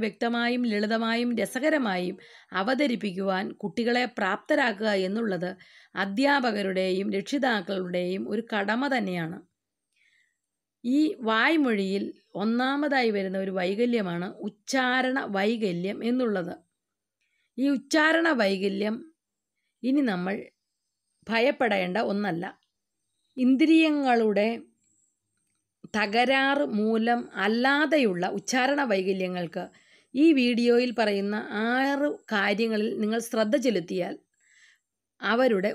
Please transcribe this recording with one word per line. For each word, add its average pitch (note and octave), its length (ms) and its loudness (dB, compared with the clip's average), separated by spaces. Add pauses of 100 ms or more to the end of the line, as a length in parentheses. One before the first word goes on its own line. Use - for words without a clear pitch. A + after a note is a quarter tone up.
വ്യക്തമായും A#3+ 580 -2 (100)
ലളിതമായും A3+ 680 0
രസകരമായും G3+ 760 -2 (440)
അവതരിപ്പിക്കുവാൻ G3+ 840 -2 (160)
കുട്ടികളെ A#3+ 420 0 (140)
പ്രാപ്തരാക്കുക G#3+ 720 0 (160)
എന്നുള്ളത് F#3+ 420 -4 (440)
അധ്യാപകരുടെയും G3 1200 0
രക്ഷിതാക്കളുടെയും G3 1120 -2
ഒരു A3+ 200 -4
കടമ A3 440 -2
തന്നെയാണ്. F3+ 420 -4 (1500)
ഈ B3+ 140 0 (300)
വായ്മൊഴിയിൽ A3 760 2 (380)
ഒന്നാമതായി C4 760 0
വരുന്ന F#3+ 280 -2
ഒരു F#3+ 140 -4
വൈകല്യമാണ് G3 680 -2 (200)
ഉച്ചാരണ B3+ 720 -2 (180)
വൈകല്യം G3 600 -2 (100)
എന്നുള്ളത്. A3 440 -2 (1080)
ഈ B3+ 60 0 (120)
ഉച്ചാരണ D#4+ 520 2 (120)
വൈകല്യം G3 560 0 (840)
ഇനി C4+ 280 2
നമ്മൾ F3+ 240 -2 (920)
ഭയപ്പെടേണ്ട A3 720 0 (160)
ഒന്നല്ല. G3 320 -2 (920)
ഇന്ദ്രിയങ്ങളുടെ C4 1120 4 (1500)
തകരാറ് C4+ 680 2 (140)
മൂലം A3+ 420 2 (260)
അല്ലാതെയുള്ള B3 800 2 (120)
ഉച്ചാരണ C4 420 0 (100)
വൈകല്യങ്ങൾക്ക് F#3 760 -2 (500)
ഈ D4 120 4 (140)
വീഡിയോയിൽ A#3+ 580 4
പറയുന്ന G#3 380 0 (300)
ആറ് C#4 440 0 (220)
കാര്യങ്ങളിൽ G#3+ 580 0 (120)
നിങ്ങൾ A3 180 -2 (100)
ശ്രദ്ധ A3 260 0
ചെലുത്തിയാൽ G3 580 -2 (1080)
അവരുടെ A3 540 2